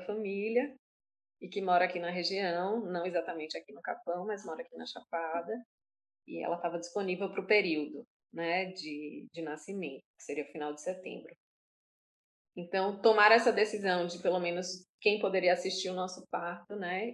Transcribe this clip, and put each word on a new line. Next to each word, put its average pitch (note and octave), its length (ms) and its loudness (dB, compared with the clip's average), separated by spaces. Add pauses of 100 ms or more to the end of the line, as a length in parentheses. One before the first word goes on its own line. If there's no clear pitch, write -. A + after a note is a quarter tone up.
família, G#3+ 680 0 (680)
e F3+ 80 -12
que F#3+ 120 -4
mora F3+ 240 6
aqui F#3 140 -2
na E3+ 100 -2
região, F#3 760 0
não F3+ 200 -2
exatamente E3 520 -2
aqui D#3 160 -14
no - 80 -16
Capão, F3+ 440 -4
mas G3+ 200 -6
mora D#3+ 160 -6
aqui E3 160 -16
na D#3+ 80 -10
Chapada. E3+ 680 -4 (760)
E E3 160 -6
ela E3+ 140 0
tava F3 220 -2
disponível F#3+ 520 -2
pro F#3 160 -4
período, D#3+ 580 2 (280)
né, E3+ 380 0
de, D3+ 640 -10
de E3 80 -8
nascimento, D#3 600 -8 (140)
que - 60 -20
seria C#3+ 200 -4
o - 80 -16
final D3+ 220 -6
de D3+ 80 -14
setembro. - 540 -8 (1200)
Então, F#3+ 440 -2
tomar G#3+ 300 8
essa A#3 200 8
decisão G3 560 2
de, - 140 -8
pelo F3+ 180 4
menos, F3 460 -4 (160)
quem G#3 180 4
poderia F#3 340 4
assistir F#3 360 0
o F#3 40 -2
nosso F3+ 380 -6
parto, F3+ 440 -6
né, F#3+ 380 -4